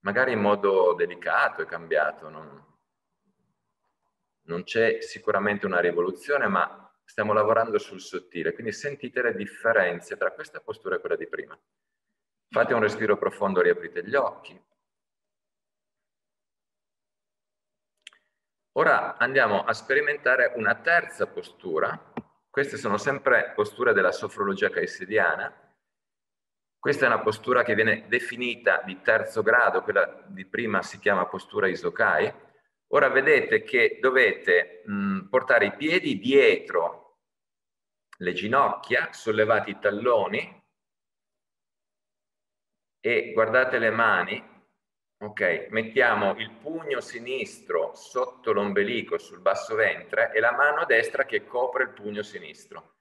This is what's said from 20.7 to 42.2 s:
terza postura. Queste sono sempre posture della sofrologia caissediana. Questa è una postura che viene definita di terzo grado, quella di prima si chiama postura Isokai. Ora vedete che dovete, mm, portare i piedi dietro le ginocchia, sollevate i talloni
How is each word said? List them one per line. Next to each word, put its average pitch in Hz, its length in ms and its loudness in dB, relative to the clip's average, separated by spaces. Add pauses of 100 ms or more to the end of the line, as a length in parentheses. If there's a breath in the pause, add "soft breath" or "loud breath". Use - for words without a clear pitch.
terza 170 500 0
postura. 90 840 -6 (360)
Queste 139 280 -4
sono 107 200 -2
sempre 131 600 2
posture 117 360 0
della 92 200 4
sofrologia 98 580 -2
caissediana. 92 840 -2 (1300)
Questa 139 280 0
è - 20 4
una 113 140 2
postura 120 420 0
che 110 100 0
viene 110 320 2
definita 117 800 -2
di 92 180 -12
terzo 110 400 0
grado, 113 400 4
quella 98 460 -2
di 95 180 -14
prima 107 360 -2
si - 180 -14
chiama 95 260 2
postura 95 400 -4
Isokai. 90 640 0 (600 soft breath)
Ora 143 160 4
vedete 127 540 2
che - 380 2
dovete, 110 880 2
mm, 98 400 -4
portare 123 380 4
i 101 100 -4
piedi 156 420 -2
dietro 104 840 2 (1200)
le 90 120 -4
ginocchia, 120 800 -2
sollevate 107 580 0
i 98 80 -10
talloni 107 880 -2 (2250)